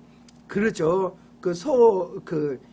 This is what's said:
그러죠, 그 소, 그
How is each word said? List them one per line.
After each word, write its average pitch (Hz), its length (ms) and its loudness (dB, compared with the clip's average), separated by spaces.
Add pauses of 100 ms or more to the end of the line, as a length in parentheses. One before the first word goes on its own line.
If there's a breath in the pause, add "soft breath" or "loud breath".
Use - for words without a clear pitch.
(480 loud breath)
그러죠, 185 720 -2 (240 loud breath)
그 175 120 -2
소, 202 720 2
그 147 340 -4 (140 loud breath)